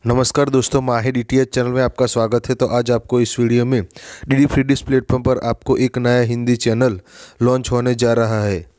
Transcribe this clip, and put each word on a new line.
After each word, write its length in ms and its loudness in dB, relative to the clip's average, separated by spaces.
नमस्कार 460 0
दोस्तों, 320 0
माहिर 320 -2
डीटीएच 360 0
चैनल 180 -2
में 140 -2
आपका 240 0
स्वागत 440 -2
है। 60 0
तो 120 0
आज 240 0
आपको 300 0
इस 180 -2
वीडियो 260 2
में 160 0
डीडी 180 4
फ्री 180 0
डिश 180 0
प्लेटफॉर्म 420 0
पर 160 0
आपको 380 -2
एक 200 0
नया 240 2
हिंदी 360 0
चैनल 420 0
लॉन्च 300 0
होने 240 0
जा 180 2
रहा 300 0
है। 220 -2